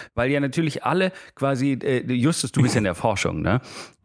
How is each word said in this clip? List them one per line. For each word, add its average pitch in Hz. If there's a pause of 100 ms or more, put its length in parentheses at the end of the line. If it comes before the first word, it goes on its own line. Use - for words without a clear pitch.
(140)
weil 123
ja 143
natürlich 143
alle 185 (240)
quasi, 135
äh, 123
Justus, 127
du -
bist 123
ja -
in 107
der 87
Forschung, -
ne? 104 (460)